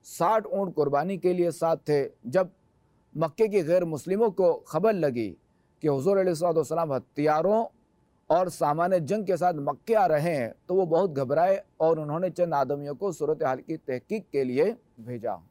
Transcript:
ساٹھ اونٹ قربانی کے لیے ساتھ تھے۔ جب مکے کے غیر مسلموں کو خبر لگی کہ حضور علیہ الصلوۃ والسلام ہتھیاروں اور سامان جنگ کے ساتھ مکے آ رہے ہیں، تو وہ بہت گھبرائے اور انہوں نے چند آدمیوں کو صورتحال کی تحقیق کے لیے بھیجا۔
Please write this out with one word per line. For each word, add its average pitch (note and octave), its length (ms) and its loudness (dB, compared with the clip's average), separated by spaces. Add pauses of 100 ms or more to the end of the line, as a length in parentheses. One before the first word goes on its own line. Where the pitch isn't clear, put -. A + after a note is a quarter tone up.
ساٹھ G#3 500 0
اونٹ F#3+ 220 -2
قربانی D3+ 420 0
کے F3+ 160 0
لیے E3+ 180 0
ساتھ E3 360 -2
تھے۔ C#3+ 220 0 (160)
جب F3+ 220 0 (680)
مکے E3 340 0
کے G3 180 0
غیر F3 180 4
مسلموں F#3 460 -2
کو F3 360 2
خبر F#3+ 260 2
لگی A#2+ 420 -2 (460)
کہ D#3 80 0
حضور C#3+ 280 2
علیہ F#3 140 2
الصلوۃ E3 240 0
والسلام D#3+ 380 0
ہتھیاروں D#3 720 0 (600)
اور F3+ 200 4
سامان E3 600 0
جنگ G3+ 180 -2
کے F#3 120 0
ساتھ F3 200 0
مکے C#3+ 400 -2
آ F#3+ 120 4
رہے D#3 280 2
ہیں، A#2 120 -2 (180)
تو F3+ 80 -2
وہ F#3+ 120 2
بہت E3 300 0
گھبرائے D3+ 440 2 (160)
اور D#3+ 200 2
انہوں D#3 240 -4
نے F#3 100 -2
چند E3+ 220 -2
آدمیوں C#3+ 420 -2
کو F#3+ 180 -4
صورتحال C#3+ 500 -2
کی D#3+ 140 -8
تحقیق D3 540 -8
کے C#3 140 0
لیے C#3 280 2 (260)
بھیجا۔ A2+ 360 -8 (160)